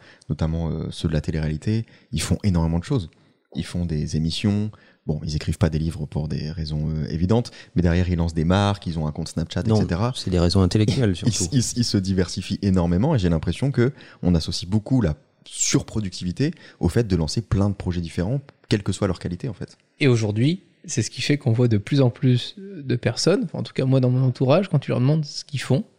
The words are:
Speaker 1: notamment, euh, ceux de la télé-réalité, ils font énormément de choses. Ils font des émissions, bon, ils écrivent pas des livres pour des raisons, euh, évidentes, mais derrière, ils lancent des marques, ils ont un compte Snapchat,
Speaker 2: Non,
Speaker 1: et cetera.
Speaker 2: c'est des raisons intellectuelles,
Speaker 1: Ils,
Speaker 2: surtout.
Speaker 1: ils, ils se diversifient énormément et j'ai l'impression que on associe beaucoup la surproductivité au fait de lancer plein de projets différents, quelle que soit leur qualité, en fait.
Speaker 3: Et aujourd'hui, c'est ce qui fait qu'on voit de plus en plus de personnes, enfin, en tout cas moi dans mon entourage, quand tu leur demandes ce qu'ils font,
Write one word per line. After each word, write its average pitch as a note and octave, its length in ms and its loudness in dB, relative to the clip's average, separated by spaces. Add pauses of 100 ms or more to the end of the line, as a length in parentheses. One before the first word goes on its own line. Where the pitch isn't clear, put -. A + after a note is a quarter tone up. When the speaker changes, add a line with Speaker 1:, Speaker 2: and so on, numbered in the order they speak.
(280)
Speaker 1:
notamment, E2 420 -2
euh, D2+ 200 -6
ceux - 180 -4
de D#2 40 -4
la D#2 80 0
télé-réalité, D#2 640 -2 (260)
ils D#2+ 100 -4
font - 220 -2
énormément E2+ 340 2
de F2 60 -4
choses. A2 260 -4 (440)
Ils D#2+ 100 -6
font F2 220 -4
des D#2 300 -2
émissions, G2+ 540 0 (360)
bon, D2+ 180 -2
ils D#2 100 -4
écrivent D#2 240 -4
pas E2 120 2
des D#2 80 0
livres D2+ 280 -4
pour D2+ 220 -4
des D2 220 -6
raisons, D2+ 400 -4
euh, D#2 180 -4
évidentes, F#2+ 420 0 (240)
mais F2+ 80 2
derrière, F2 260 2
ils F2+ 80 2
lancent E2 180 0
des D#2+ 100 0
marques, G2+ 420 2
ils E2 120 -4
ont D#2 80 -2
un D2+ 60 -4
compte D#2+ 160 -8
Snapchat, - 360 -4
Speaker 2:
Non, A2 120 2
Speaker 1:
et G#2 40 4
cetera. F#2 340 0
Speaker 2:
c'est - 160 -6
des F2+ 80 2
raisons F2 220 4
intellectuelles, G#2 500 4 (140)
Speaker 1:
Ils, A2+ 80 2
Speaker 2:
surtout. F2+ 240 -2
Speaker 1:
ils, A#2+ 80 2 (140)
ils A#2 60 2
se - 120 0
diversifient F#2+ 640 0
énormément F#2 520 2
et B2+ 40 2
j'ai F2+ 120 2
l'impression E2+ 420 0
que A#2+ 200 2 (300)
on F2+ 120 4
associe E2+ 360 -2
beaucoup A2 300 2
la E2 140 2 (560)
surproductivité G#2+ 800 -2 (280)
au - 80 2
fait A#2 200 2
de F#2+ 80 2
lancer E2 240 0
plein G2 300 2
de G2 40 -2
projets F2+ 260 -4
différents, F2+ 400 -4 (280)
quelle G#2+ 140 0
que G2+ 100 -2
soit G2+ 140 -2
leur F2+ 120 -2
qualité, F2 300 -8
en G#2+ 60 -8
fait. - 220 -14 (240)
Speaker 3:
Et D3+ 80 4
aujourd'hui, A#2 540 2 (220)
c'est B2 180 -2
ce - 80 -6
qui - 120 -10
fait D3 160 0
qu'on A#2+ 140 0
voit B2 160 4
de A2+ 100 2
plus C#3 220 2
en B2 100 6
plus B2 480 0
de E3 380 -6
personnes, D#3+ 480 0
enfin, D#3 140 -6
en B2 40 -4
tout - 100 -10
cas - 120 0
moi C3 160 4
dans B2 100 4
mon B2+ 140 2
entourage, C3+ 440 2
quand D3+ 100 2
tu - 120 -4
leur A#2+ 100 0
demandes D3 240 2
ce - 200 -12
qu'ils C3 160 -6
font, C#3+ 240 0 (140)